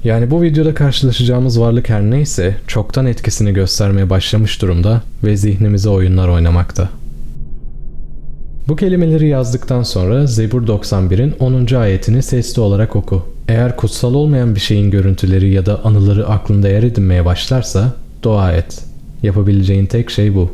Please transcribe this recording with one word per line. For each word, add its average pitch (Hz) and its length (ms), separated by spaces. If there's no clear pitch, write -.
Yani 117 260
bu 170 120
videoda 156 320
karşılaşacağımız 123 840
varlık 117 280
her 104 140
neyse, 104 540
çoktan 113 400
etkisini 110 460
göstermeye 98 580
başlamış 107 520
durumda 98 400
ve 104 120
zihnimize 101 520
oyunlar 92 400
oynamakta. 85 600
Bu 151 80
kelimeleri 165 520
yazdıktan 123 540
sonra 107 440
Zebur 113 400
doksan 98 440
birin 127 280
onuncu 127 400
ayetini 110 440
sesli 123 400
olarak 104 340
oku. 92 260
Eğer 117 280
kutsal 123 380
olmayan 135 400
bir 98 60
şeyin 104 300
görüntüleri 95 600
ya 95 160
da 104 180
anıları 101 440
aklında 101 400
yer 101 140
edinmeye 95 420
başlarsa 104 680
dua 98 300
et. - 280
Yapabileceğin 98 640
tek 117 240
şey 104 240
bu. 87 200